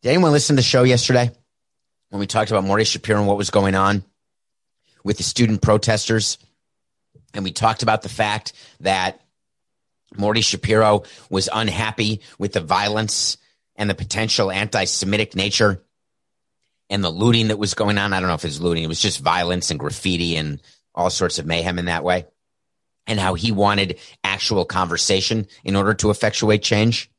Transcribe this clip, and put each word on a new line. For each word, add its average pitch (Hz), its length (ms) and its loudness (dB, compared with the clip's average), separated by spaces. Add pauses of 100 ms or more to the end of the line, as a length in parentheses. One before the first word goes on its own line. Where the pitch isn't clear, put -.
Did 123 80 0
anyone 165 220 6
listen 147 240 4
to 131 60 4
the 117 60 2
show 127 160 4
yesterday 123 460 4 (800)
when 101 100 -6
we 101 60 -2
talked 107 240 0
about 101 140 2
Morty 101 220 2
Shapiro - 340 0
and 104 80 2
what 101 100 2
was 101 140 -4
going 98 240 4
on 98 280 2 (1000)
with 104 140 -2
the - 60 -8
student 107 380 0
protesters? 110 800 2 (960)
And 104 80 -6
we 92 80 -6
talked 113 320 0
about 110 180 2
the - 80 -12
fact 107 440 -4 (260)
that 95 420 -2 (960)
Morty 104 240 0
Shapiro 107 600 2 (260)
was 95 240 -2
unhappy 110 680 -2 (180)
with 98 140 -4
the 95 80 0
violence 104 760 -2 (380)
and 104 120 -4
the 98 80 0
potential 107 540 -2
anti-Semitic 101 840 -2
nature 98 480 0 (1040)
and 101 140 -2
the 85 80 -2
looting 113 380 0
that 104 100 -2
was 104 160 -4
going 104 240 0
on. 98 120 -2
I 95 80 0
don't 92 80 -2
know 87 60 0
if 78 100 -6
it's 73 160 -8
looting. 82 240 -2
It 80 40 -6
was 82 120 -6
just - 200 -2
violence 87 500 -2
and 76 100 -4
graffiti 85 560 -4
and 76 260 -6 (340)
all 87 160 -2
sorts - 260 -2
of 73 80 -8
mayhem 85 320 -2
in 87 80 -4
that 85 180 -2
way. 90 220 -2 (800)
And 110 140 -4
how 92 160 -2
he 110 160 -2
wanted 98 480 0 (240)
actual 95 420 -2
conversation 95 800 -2 (180)
in 98 120 -2
order 101 180 2
to 107 160 0
effectuate 107 540 0
change. 113 560 0